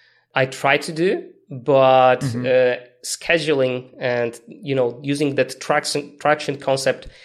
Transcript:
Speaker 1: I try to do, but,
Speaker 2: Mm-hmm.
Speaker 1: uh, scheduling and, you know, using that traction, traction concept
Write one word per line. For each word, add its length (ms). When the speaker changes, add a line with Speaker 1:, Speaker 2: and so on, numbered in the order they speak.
Speaker 1:
I 140
try 300
to 140
do, 380
but, 680
Speaker 2:
Mm-hmm. 260
Speaker 1:
uh, 280
scheduling 920
and, 480
you 260
know, 300
using 320
that 260
traction, 560
traction 400
concept 500